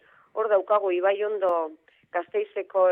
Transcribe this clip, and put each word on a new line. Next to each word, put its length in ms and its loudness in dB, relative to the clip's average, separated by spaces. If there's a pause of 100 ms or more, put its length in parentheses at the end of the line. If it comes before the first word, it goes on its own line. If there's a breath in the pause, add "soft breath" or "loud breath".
(360 soft breath)
Hor 160 -2
daukagu 400 2
Ibaiondo 600 0 (580 soft breath)
Gasteizeko 800 -2